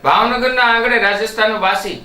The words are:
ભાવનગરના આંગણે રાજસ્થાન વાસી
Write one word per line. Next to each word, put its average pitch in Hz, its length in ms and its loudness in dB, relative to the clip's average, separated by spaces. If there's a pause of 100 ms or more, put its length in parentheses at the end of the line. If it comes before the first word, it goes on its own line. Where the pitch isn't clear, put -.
ભાવનગરના 240 600 2
આંગણે 233 320 2
રાજસ્થાન 214 640 0
વાસી 196 420 -2